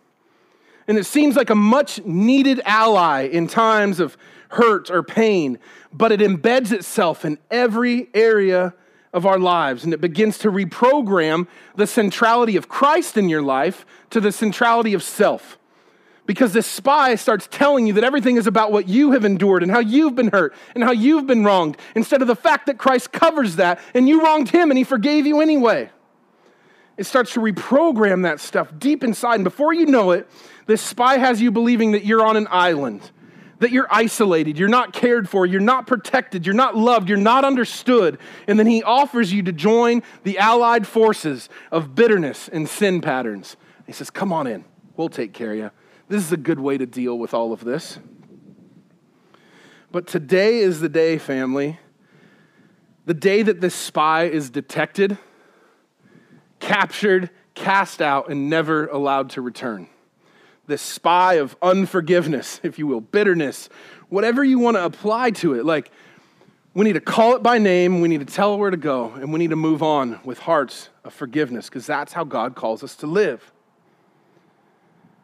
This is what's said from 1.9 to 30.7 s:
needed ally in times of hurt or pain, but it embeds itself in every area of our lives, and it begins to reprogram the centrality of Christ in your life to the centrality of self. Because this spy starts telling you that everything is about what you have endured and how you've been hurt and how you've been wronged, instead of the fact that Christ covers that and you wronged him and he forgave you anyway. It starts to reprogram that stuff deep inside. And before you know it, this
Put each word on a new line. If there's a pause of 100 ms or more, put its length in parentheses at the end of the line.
needed
ally
in
times
of (340)
hurt
or
pain, (340)
but
it
embeds
itself
in (120)
every
area (400)
of
our
lives,
and
it
begins
to
reprogram (260)
the
centrality
of
Christ
in
your
life (260)
to
the
centrality
of
self. (680)
Because
this
spy
starts
telling
you
that
everything
is
about
what
you
have
endured
and
how
you've
been
hurt (200)
and
how
you've
been
wronged, (180)
instead
of
the
fact
that
Christ
covers
that (140)
and
you
wronged
him
and
he
forgave
you
anyway. (1080)
It
starts
to
reprogram
that
stuff
deep
inside.
And
before
you
know
it, (380)
this